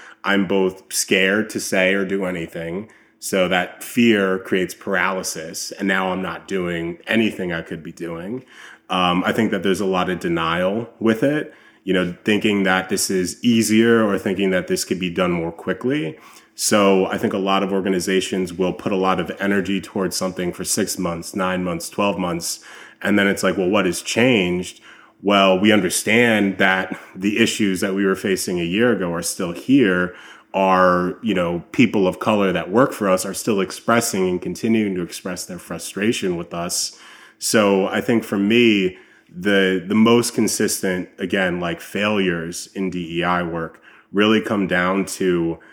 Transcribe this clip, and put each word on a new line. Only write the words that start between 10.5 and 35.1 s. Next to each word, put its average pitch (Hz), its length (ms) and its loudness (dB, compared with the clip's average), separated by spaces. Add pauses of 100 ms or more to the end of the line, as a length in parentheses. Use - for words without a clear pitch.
with 110 240 2
it, 151 280 0 (340)
you 92 60 0
know, 90 320 0
thinking 104 400 2
that 92 260 2
this 98 200 -2
is 92 340 -4
easier 113 600 4
or 98 140 0
thinking 95 320 0
that 90 160 -2
this 92 180 -2
could 90 140 -4
be 90 100 -4
done 87 220 0
more 85 200 -2
quickly. 147 680 -4 (340)
So 98 540 4
I 98 100 -2
think 107 160 -2
a 101 60 -2
lot 98 240 0
of 95 100 -2
organizations 92 800 -2
will 90 200 0
put 101 180 -6
a 98 60 0
lot 92 220 2
of 90 200 -4
energy 98 420 0
towards 92 340 -4
something 90 380 -4
for 92 100 -10
six - 360 -4
months, 85 360 -6
nine 92 280 -2
months, 85 260 -6
twelve 101 300 -2
months. 85 440 -6 (380)
And 101 160 2
then 98 100 4
it's 98 140 0
like, 92 160 0
"Well, 90 120 2
what 98 180 2
has 85 160 -4
changed?" 98 800 0 (420)
Well, 98 340 6
we 104 140 4
understand 104 880 2
that 95 360 2 (200)
the 101 240 0
issues 101 420 0
that 98 140 -2
we 98 100 0
were 95 100 2
facing 92 440 -2
a 87 40 -2
year 104 280 2
ago 90 220 -2
are 87 100 -6
still 87 300 -6
here. 92 640 2 (380)
Our, 92 680 4
you 107 120 0
know, 87 400 -2
people 107 340 4
of 90 120 -2
color 101 340 2
that 85 180 -4
work 127 220 4
for 101 160 0
us 92 160 2
are 95 80 -6
still 101 260 -2
expressing 95 680 0
and 90 120 -2
continuing 104 540 -2
to 90 60 -4
express 90 440 -10